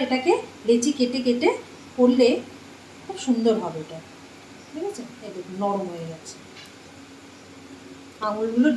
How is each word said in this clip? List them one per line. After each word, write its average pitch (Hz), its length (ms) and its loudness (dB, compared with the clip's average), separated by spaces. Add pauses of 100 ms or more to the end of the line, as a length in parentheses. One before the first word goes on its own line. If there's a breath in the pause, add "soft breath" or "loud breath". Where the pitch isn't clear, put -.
এটাকে 254 260 0 (360)
লেচি 240 320 4
কেটে 247 260 0
কেটে 247 240 2 (480)
করলে 247 300 6 (760)
খুব 381 120 -12 (100)
সুন্দর 226 380 2
হবে 160 200 -6
এটা, 160 160 -14 (720)
ঠিক 320 200 -10
আছে? 403 140 -10 (220)
এই 202 100 -14
দেখুন 185 280 -12
নরম 196 280 -2
হয়ে 165 200 -12
যাচ্ছে, - 240 -18 (1900)
আঙুলগুলো 226 500 2